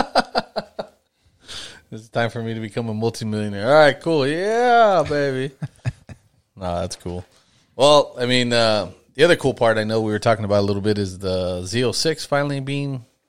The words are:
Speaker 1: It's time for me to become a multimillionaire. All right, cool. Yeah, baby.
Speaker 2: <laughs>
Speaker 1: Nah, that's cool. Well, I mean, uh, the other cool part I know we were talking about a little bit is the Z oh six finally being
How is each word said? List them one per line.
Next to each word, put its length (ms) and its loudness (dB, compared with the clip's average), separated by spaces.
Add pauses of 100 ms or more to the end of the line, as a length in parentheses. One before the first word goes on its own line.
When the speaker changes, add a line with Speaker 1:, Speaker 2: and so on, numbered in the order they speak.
(1900)
Speaker 1:
It's 200 -18
time 200 -2
for 120 -10
me 120 -6
to 60 -8
become 280 -6
a 60 -6
multimillionaire. 720 -4
All 80 4
right, 240 6
cool. 280 0
Yeah, 840 2
baby. 520 -2
Speaker 2:
<laughs> 40 -6 (920)
Speaker 1:
Nah, 240 -4
that's 160 -8
cool. 280 -10 (520)
Well, 420 4
I 80 -2
mean, 260 2
uh, 380 2 (240)
the 80 2
other 140 6
cool 180 -2
part 240 2
I 60 -2
know 160 -2
we 100 -2
were 80 -2
talking 260 2
about 140 2
a 80 2
little 160 -2
bit 160 0
is 220 -4
the 420 -4
Z 220 -2
oh 80 0
six 340 -4
finally 320 -2
being 480 -8 (220)